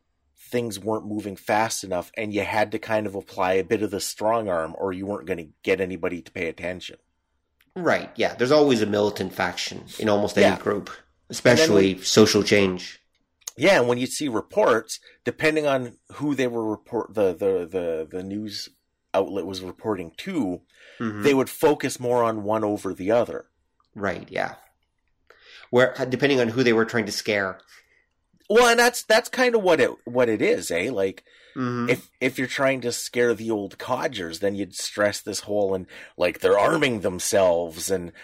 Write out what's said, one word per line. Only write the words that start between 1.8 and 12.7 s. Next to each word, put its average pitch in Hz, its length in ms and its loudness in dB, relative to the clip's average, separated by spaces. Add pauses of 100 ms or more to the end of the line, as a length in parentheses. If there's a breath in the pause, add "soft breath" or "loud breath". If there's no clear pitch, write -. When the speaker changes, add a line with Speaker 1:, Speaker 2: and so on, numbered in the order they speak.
Speaker 1:
enough, 92 320 -6
and 107 160 -6
you 101 100 -2
had 104 300 -2
to 110 60 -4
kind 107 300 -4
of 98 80 -10
apply 95 380 -2
a 95 100 0
bit 101 180 -2
of 104 80 -2
the 95 100 -6
strong 110 500 -2
arm, 80 280 -4
or 95 160 -4
you 95 100 -8
weren't 98 220 -8
gonna 85 220 -6 (160)
get 95 180 0
anybody 90 400 -6
to - 100 -20
pay 87 160 -6
attention. 87 480 -10 (800)
Speaker 2:
Right, 131 400 0
yeah. 98 200 -2
There's 123 160 0
always 143 320 4
a - 20 2
militant 104 480 0
faction - 520 -6 (120)
in 107 120 0
almost 101 280 0
any 101 100 8
Speaker 1:
Yeah. - 120 0
Speaker 2:
group, 104 300 -4
Speaker 1:
And - 80 -16
then - 340 -20
Speaker 2:
especially 113 640 4
Speaker 1:
when - 80 -12
Speaker 2:
social 107 400 6
change. 95 560 2 (580)